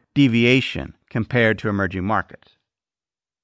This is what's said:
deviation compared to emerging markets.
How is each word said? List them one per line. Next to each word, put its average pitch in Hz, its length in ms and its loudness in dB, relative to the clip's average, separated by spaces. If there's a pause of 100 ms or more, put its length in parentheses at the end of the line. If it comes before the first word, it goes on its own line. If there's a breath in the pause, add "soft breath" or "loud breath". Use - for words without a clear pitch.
(160)
deviation 120 800 2 (160)
compared 113 480 0
to 110 100 -6
emerging 95 360 -4
markets. - 520 -6 (880)